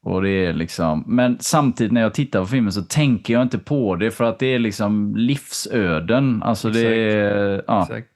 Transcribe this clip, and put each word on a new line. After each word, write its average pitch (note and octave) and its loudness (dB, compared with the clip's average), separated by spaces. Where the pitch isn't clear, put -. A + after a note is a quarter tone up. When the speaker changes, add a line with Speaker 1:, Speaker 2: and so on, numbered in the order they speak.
Speaker 1:
och F#2+ -2
det G2 0
är F#2 0
liksom, D#2+ -2
men B2 0
samtidigt B2 0
när A#2+ 2
jag A2 0
tittar C3+ -2
på F#2 -2
filmen A2 0
så G2 -4
tänker A#2+ 0
jag A#2+ 4
inte B2 -2
på A#2+ 0
det G#2+ 0
för A#2+ -2
att A#2 0
det C3 0
är C3 0
liksom G#2 0
livsöden. A#2 0
Alltså A2 0
det A2+ 0
Speaker 2:
Exakt. A2+ 2
Speaker 1:
är, G2+ 0
ja, A2 2
Speaker 2:
Exakt. - -6